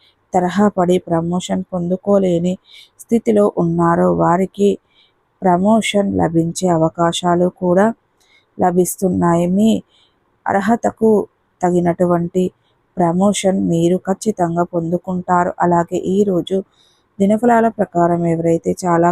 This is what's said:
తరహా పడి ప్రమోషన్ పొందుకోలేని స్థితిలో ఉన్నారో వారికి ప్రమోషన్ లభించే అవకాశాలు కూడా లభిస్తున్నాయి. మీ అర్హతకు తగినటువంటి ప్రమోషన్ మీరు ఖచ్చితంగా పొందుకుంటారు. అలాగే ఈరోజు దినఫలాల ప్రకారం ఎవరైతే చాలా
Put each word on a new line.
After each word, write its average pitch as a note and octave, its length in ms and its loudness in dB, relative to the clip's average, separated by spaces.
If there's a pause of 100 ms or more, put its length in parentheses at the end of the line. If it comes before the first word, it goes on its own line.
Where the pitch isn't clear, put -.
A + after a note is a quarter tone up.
(320)
తరహా F3+ 360 0
పడి F3+ 280 0 (100)
ప్రమోషన్ F3 600 -4
పొందుకోలేని F3+ 880 -2 (440)
స్థితిలో A3 460 0 (120)
ఉన్నారో E3+ 600 2
వారికి F#3 540 0 (720)
ప్రమోషన్ G3+ 760 0
లభించే E3 480 -2 (120)
అవకాశాలు F3 720 0 (100)
కూడా F#3 280 2 (720)
లభిస్తున్నాయి. F3+ 880 0 (100)
మీ A3 140 4 (760)
అర్హతకు A3 640 0 (480)
తగినటువంటి F3 840 0 (520)
ప్రమోషన్ F#3+ 600 0 (100)
మీరు E3+ 280 2 (100)
ఖచ్చితంగా F3 580 -2
పొందుకుంటారు. F3+ 920 -2
అలాగే F3 400 0 (160)
ఈరోజు F#3+ 420 0 (600)
దినఫలాల A3+ 500 2
ప్రకారం F3 580 0
ఎవరైతే E3 440 0 (120)
చాలా E3+ 280 2